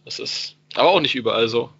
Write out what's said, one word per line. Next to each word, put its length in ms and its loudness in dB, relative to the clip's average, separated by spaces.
Das 160 -14
ist 360 -10
aber 160 6
auch 100 4
nicht 140 -2
überall 340 0
so. 320 -2